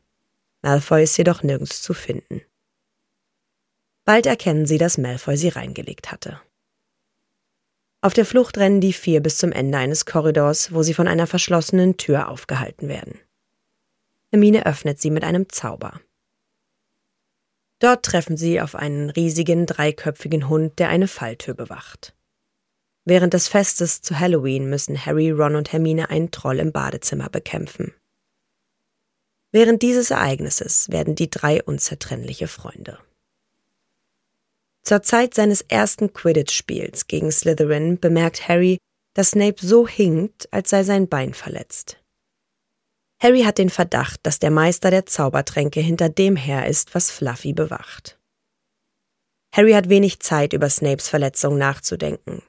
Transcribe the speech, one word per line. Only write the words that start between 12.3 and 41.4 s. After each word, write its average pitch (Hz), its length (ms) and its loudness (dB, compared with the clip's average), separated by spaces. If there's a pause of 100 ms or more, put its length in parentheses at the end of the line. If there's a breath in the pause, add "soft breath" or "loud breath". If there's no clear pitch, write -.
werden. - 300 -12 (1120)
Hermine 208 340 6
öffnet 147 360 -4
sie 151 100 -2
mit 156 140 -2
einem 175 240 -2
Zauber. - 520 -10 (1800)
Dort 247 240 4
treffen 165 320 -2
sie 165 240 0
auf 156 160 -8
einen 147 340 -6
riesigen, 165 560 0
dreiköpfigen 151 840 -4
Hund, 156 300 0
der 170 100 2
eine 190 200 2
Falltür - 460 -10
bewacht. - 600 -18 (880)
Während 180 300 4
des 175 140 0
Festes - 540 0
zu 151 180 -4
Halloween 135 500 0
müssen 139 340 -6
Harry, 156 260 0
Ron 151 260 0
und 147 160 -4
Hermine 160 380 0
einen 160 200 -2
Troll 131 300 -4
im 156 100 0
Badezimmer 139 580 -6
bekämpfen. - 640 -8 (1600)
Während 226 320 4
dieses 247 300 2
Ereignisses - 800 -4
werden 156 260 -2
die 160 120 -2
drei 151 340 0
unzertrennliche 131 840 -8
Freunde. - 520 -16 (1900)
Zur 202 160 2
Zeit 240 320 0
seines 208 280 2
ersten 208 500 0
Quidditch-Spiels - 960 -2
gegen 156 240 -2
Slytherin 156 680 0
bemerkt 165 480 0
Harry, 180 320 2 (360)
dass 196 160 4
Snape 208 280 2
so 233 300 4
hinkt, 180 640 0
als 190 180 -2
sei 196 140 4
sein 190 240 2
Bein 131 260 -4
verletzt. - 640 -12 (1200)